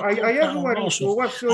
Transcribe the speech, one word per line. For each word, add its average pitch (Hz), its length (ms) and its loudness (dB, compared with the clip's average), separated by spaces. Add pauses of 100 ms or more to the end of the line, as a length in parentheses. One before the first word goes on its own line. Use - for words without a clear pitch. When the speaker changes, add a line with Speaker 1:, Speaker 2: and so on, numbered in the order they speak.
Speaker 1:
а, 202 40 0
а 208 80 2
Speaker 2:
только 226 140 0
Speaker 1:
я 277 220 2
Speaker 2:
о - 20 -6
Speaker 1:
говорил, 226 320 -2
Speaker 2:
ваших, 170 100 -2
Speaker 1:
что 196 160 0
у 208 40 0
вас 247 180 0
все 240 160 -6
Speaker 2:
о - 40 6